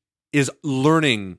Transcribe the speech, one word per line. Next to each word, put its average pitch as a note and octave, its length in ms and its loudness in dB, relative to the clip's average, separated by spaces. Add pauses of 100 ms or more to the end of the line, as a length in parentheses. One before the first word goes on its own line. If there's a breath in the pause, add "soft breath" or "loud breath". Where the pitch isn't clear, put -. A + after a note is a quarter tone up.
(320)
is C#3 180 0 (140)
learning C3 760 0